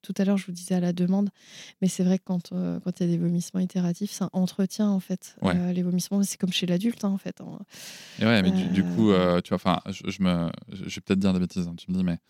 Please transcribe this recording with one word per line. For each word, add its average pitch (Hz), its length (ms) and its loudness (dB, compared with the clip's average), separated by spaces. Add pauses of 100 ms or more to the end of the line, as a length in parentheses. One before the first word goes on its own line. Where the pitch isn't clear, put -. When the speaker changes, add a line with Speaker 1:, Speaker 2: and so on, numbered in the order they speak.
Speaker 1:
tout - 160 -10
à 196 60 2
l'heure, 196 140 2
je 185 80 -4
vous 180 80 -10
disais 180 220 -4
à 180 40 2
la 175 140 0
demande, 185 360 2 (520)
mais 185 80 4
c'est 185 140 -2
vrai 185 160 4
que - 40 -20
quand, 180 300 -4
euh, 180 300 -2
quand 180 160 -6
il 175 80 0
y - 20 2
a - 20 2
des 170 60 2
vomissements 170 420 0
itératifs, 180 520 -2
ça - 200 -6
entretient, 190 580 0
en 190 120 2
fait, - 400 -8
Speaker 2:
Ouais. 185 160 2
Speaker 1:
euh, 180 160 0
les 180 100 0
vomissements. 180 400 0
C'est - 140 -4
comme 180 160 -2
chez - 120 -2
l'adulte, 180 380 -2
hein, 202 60 0
en 196 80 -2
fait, - 240 -10
hein. - 180 -12 (600)
Speaker 2:
Et 107 60 2
ouais, 113 160 6
mais 92 100 4
du, 92 180 2
du 95 140 2
Speaker 1:
Euh, 87 120 -2
Speaker 2:
coup, 107 160 6
euh, 90 300 4
tu - 80 -6
vois, 98 80 0
enfin, 87 240 0 (100)
je, 92 180 -8
je 98 140 -2
me, 85 260 2 (220)
je, 95 160 -12
je - 80 -10
vais - 60 -12
peut-être 95 180 0
dire 95 140 4
des 90 60 2
bêtises, 90 280 -2
hein, 85 100 -10
tu - 140 -8
me 92 60 0
dis, 92 80 0
mais 85 120 0 (120)